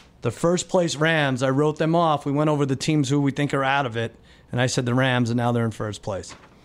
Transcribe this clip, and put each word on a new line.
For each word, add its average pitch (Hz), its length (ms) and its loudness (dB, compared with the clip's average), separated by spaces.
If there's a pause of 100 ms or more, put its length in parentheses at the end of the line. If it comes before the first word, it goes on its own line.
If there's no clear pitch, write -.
(200)
The 120 100 -2
first 170 380 0
place 170 280 0
Rams, 147 460 0
I 135 60 2
wrote 151 300 0
them 160 160 2
off. 160 320 2
We 143 60 -2
went 151 180 2
over 143 160 2
the 135 100 -2
teams 151 320 0
who 143 140 2
we 139 80 2
think 143 240 -2
are 139 100 0
out 139 220 0
of 113 100 -6
it, 113 180 -4 (380)
and 123 80 -2
I 127 60 2
said 127 200 -2
the 120 80 0
Rams, 123 360 2
and 120 60 0
now 120 160 0
they're 117 120 0
in 113 60 0
first 107 320 -8
place. 92 320 -8 (300)